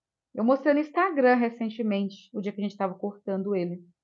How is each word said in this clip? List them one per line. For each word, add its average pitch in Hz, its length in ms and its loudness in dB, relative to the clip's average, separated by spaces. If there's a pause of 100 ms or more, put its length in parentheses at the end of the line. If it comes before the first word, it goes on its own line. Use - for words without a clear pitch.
(360)
Eu 208 80 -2
mostrei 269 280 4
no 294 80 4
Instagram 302 540 2
recentemente, 220 1000 -2
o - 80 -8
dia 202 120 -4
que 202 100 -10
a - 20 -2
gente 202 140 -6
tava 190 160 -2
cortando 202 640 -6
ele. 175 280 -4 (200)